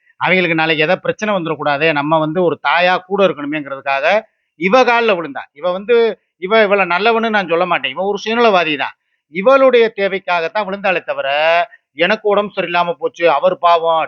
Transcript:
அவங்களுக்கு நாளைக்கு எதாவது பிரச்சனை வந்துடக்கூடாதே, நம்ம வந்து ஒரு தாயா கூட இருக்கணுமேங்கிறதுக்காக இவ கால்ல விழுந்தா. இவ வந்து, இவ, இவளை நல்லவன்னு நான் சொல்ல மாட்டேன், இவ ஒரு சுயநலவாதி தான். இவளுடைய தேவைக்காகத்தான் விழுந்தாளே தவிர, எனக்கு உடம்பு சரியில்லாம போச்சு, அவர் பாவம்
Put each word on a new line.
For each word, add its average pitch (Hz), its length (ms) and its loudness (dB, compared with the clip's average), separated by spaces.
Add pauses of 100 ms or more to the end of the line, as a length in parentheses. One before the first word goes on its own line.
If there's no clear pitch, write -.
(200)
அவங்களுக்கு 170 420 0
நாளைக்கு 160 240 0
எதாவது 175 200 -2
பிரச்சனை 208 280 -4
வந்துடக்கூடாதே, 151 580 -2
நம்ம 151 280 0
வந்து 156 240 -2
ஒரு 156 200 0
தாயா 175 400 2
கூட 196 200 -4
இருக்கணுமேங்கிறதுக்காக 139 840 -4 (540)
இவ 190 240 2
கால்ல 233 300 2
விழுந்தா. 143 300 -6 (100)
இவ 147 180 -10
வந்து, 202 260 0 (400)
இவ, 196 260 0
இவளை 196 220 2
நல்லவன்னு 220 440 0
நான் 196 240 -2
சொல்ல 175 120 0
மாட்டேன், 139 280 -2
இவ 180 120 -6
ஒரு 196 140 -4
சுயநலவாதி 208 580 2
தான். 131 180 -8 (380)
இவளுடைய 247 520 4 (100)
தேவைக்காகத்தான் 185 720 -2
விழுந்தாளே 190 360 -2
தவிர, 139 260 -6 (680)
எனக்கு 208 320 0
உடம்பு 202 260 0
சரியில்லாம 175 420 -2
போச்சு, 165 320 -4
அவர் 170 280 2
பாவம் 165 500 2